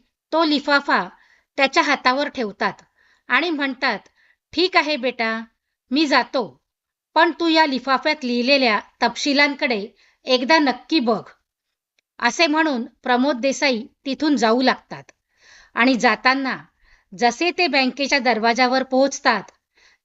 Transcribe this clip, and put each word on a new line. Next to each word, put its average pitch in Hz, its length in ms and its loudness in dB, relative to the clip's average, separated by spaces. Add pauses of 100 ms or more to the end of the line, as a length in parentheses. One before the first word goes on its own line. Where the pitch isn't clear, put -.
(320)
तो 330 120 2
लिफाफा 285 580 0 (560)
त्याच्या 277 240 2
हातावर 285 460 0
ठेवतात 214 540 -6 (460)
आणि 294 220 0
म्हणतात, 269 480 -4 (540)
"ठीक 370 240 0
आहे 302 200 0
बेटा, 233 440 -4 (500)
मी 302 160 0
जातो, 254 380 0 (720)
पण 330 240 4
तू 339 80 0
या 320 180 4
लिफाफ्यात 269 580 -2
लिहिलेल्या 240 540 2 (240)
तपशिलांकडे 277 840 0 (400)
एकदा 262 320 2
नक्की 294 420 0
बघ." 214 220 -2 (1000)
असे 240 260 0
म्हणून 302 380 0 (180)
प्रमोद 254 380 0
देसाई 262 420 0 (240)
तिथून 277 300 0
जाऊ 226 260 2
लागतात 190 500 -4 (640)
आणि 254 180 4
जाताना 240 640 0 (560)
जसे 240 380 0
ते 349 160 0
बँकेच्या 269 520 0
दरवाजावर 240 640 0
पोहोचतात, 262 600 0 (640)